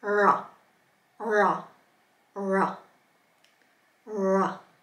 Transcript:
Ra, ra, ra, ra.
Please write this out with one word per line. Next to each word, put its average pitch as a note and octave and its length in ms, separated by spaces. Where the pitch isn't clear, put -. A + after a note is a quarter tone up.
Ra, G3+ 420
ra, G#3 460
ra, G3 440
ra. F#3+ 540